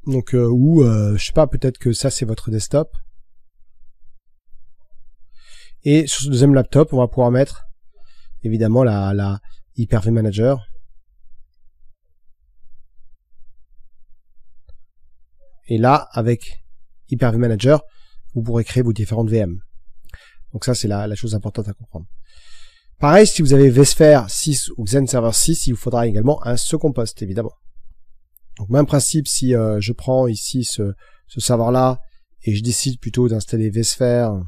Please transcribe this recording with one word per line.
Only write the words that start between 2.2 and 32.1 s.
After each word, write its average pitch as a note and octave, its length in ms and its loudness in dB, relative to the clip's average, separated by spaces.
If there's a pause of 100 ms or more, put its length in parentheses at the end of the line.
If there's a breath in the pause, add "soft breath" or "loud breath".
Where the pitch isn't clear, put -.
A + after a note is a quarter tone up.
votre A2 260 -4
desktop. B2 400 -2 (3000 soft breath)
Et D3 240 4
sur - 140 -6
ce C#3 80 -4
deuxième C#3 240 6
laptop, C3+ 400 4
on B2+ 60 0
va A#2+ 100 2
pouvoir B2 200 0
mettre, B2+ 360 0 (760)
évidemment, A2+ 440 2
la, G2+ 280 0
la G2+ 280 -2 (340)
Hyper-V A2+ 360 0
Manager. A2+ 540 0 (4000)
Et A#2 120 -2
là, B2+ 360 2
avec A#2 500 -4 (460)
Hyper-V A#2 280 0
Manager, A#2+ 460 2 (500)
vous B2 80 -4
pourrez A2+ 220 -2
créer B2+ 200 0
vos A#2 100 0
différentes A2 360 -2
V A2+ 100 2
M. F2 200 -4 (920 soft breath)
Donc A2 100 -10
ça, B2+ 100 0
c'est A2 140 -2
la, G2+ 200 -2
la G#2 80 -4
chose G#2+ 200 -4
importante G#2 320 -6
à G2+ 60 -8
comprendre. G2 320 -16 (920 soft breath)
Pareil, G#3 300 6
si - 140 0
vous C3+ 100 4
avez C#3 180 8
vSphere C3+ 600 6
six - 480 -4
ou A2 80 -6
Xen B2+ 200 2
Server A#2 280 0
six, - 340 2
il B2+ 40 4
vous A2 60 -2
faudra A#2+ 300 0
également A2+ 400 2
un A#2+ 80 0
second D3 380 0
poste, - 280 -4
évidemment. G#2+ 300 -6 (1080)
Donc G2+ 120 -10
même C#3 180 4
principe, D3 400 0
si, B2+ 260 0
euh, A2 260 0
je G#2 140 -2
prends C3 320 0
ici A#2 380 -4
ce, G2+ 320 -4 (320 soft breath)
ce - 120 -10
serveur-là B2 600 2 (420)